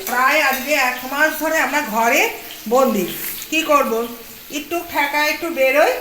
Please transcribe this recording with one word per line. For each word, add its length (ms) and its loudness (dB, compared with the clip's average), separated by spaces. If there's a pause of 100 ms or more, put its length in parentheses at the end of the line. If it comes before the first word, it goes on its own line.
প্রায় 360 2
আজকে 300 0
এক 260 0 (120)
মাস 200 2 (100)
ধরে 180 0
আমরা 220 0
ঘরে 420 2 (460)
বন্দি। 380 4 (440)
কি 120 0
করব, 300 2 (580)
একটু 260 -6 (140)
ঠেকা 360 -2
একটু 220 -4
বেরোই, 520 4